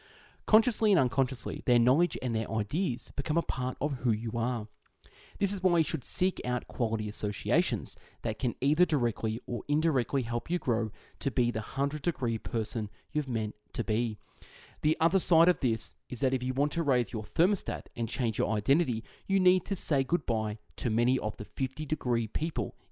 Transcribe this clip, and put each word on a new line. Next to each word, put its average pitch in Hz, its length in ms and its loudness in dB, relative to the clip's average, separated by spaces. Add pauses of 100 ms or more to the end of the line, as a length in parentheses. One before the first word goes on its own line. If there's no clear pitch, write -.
(460)
Consciously 220 460 4
and 175 80 6
unconsciously, 127 680 0
their 120 120 6
knowledge 135 440 4
and 120 120 -2
their 110 160 -2
ideas 117 680 -2
become - 200 0
a 165 60 2
part 127 380 -2
of 143 200 -2
who 120 120 2
you 110 220 -4
are. 120 340 -2 (680)
This 196 140 0
is 190 100 -6
why 175 160 4
you 165 60 4
should 147 200 -4
seek - 400 0
out 123 220 -2
quality 110 420 -2
associations 107 880 -2 (260)
that 110 160 -4
can 127 220 0
either 147 240 4
directly 117 640 0
or 117 220 -6
indirectly 143 540 0
help 117 280 -4
you 175 80 0
grow 110 320 0 (300)
to - 100 -2
be 120 200 2
the 113 100 -2
hundred 143 420 -4
degree 117 360 -2
person 110 520 -2 (220)
you've 147 160 -2
meant 110 260 -2 (200)
to 117 100 0
be. 110 340 0 (640)
The 156 180 2
other 170 180 4
side 170 300 4
of 180 120 2
this 113 360 -2 (120)
is 117 120 -8
that 131 140 2
if 123 80 -2
you 127 120 -2
want 143 180 0
to 165 100 0
raise 127 300 0
your 107 120 -4
thermostat 170 640 0 (100)
and 117 120 -2
change 120 300 -2
your 90 120 0
identity, 120 540 0 (220)
you 190 140 2
need 185 260 4
to 190 100 -2
say 135 280 0
goodbye 107 540 -2 (180)
to - 140 -2
many 120 280 2
of - 180 -4
the 110 80 -8
fifty - 420 -6
degree 120 400 0
people 123 500 -2 (160)